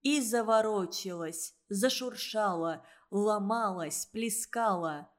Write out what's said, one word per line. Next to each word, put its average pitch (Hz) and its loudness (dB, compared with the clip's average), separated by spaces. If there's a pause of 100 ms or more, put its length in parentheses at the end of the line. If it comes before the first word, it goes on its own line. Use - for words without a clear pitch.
И 285 4
заворочилось, 214 0 (120)
зашуршало, 202 -2 (240)
ломалось, 202 0
плескало. 190 -2